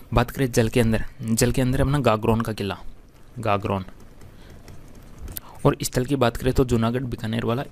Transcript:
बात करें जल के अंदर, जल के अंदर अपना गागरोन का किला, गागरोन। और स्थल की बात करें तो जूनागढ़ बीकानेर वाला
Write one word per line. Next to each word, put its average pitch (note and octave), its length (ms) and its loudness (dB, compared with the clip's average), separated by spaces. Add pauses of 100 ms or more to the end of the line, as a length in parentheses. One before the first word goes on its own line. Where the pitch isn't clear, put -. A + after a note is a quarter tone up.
(140)
बात A#2+ 160 4
करें C3+ 220 -2
जल A2+ 160 4
के B2 120 2
अंदर, A2 240 2 (180)
जल A2+ 300 2
के C3+ 100 2
अंदर B2+ 180 2
अपना C3+ 180 2
गागरोन A2+ 420 4
का A2+ 120 -2
किला, G2 260 -4 (600)
गागरोन। G2+ 460 0 (1800)
और C#3+ 160 4
स्थल - 220 -2
की C#3 120 -2
बात A#2+ 200 2
करें B2 180 0
तो C#3 100 6
जूनागढ़ A#2+ 380 0
बीकानेर A2+ 420 -4
वाला A#2 280 -2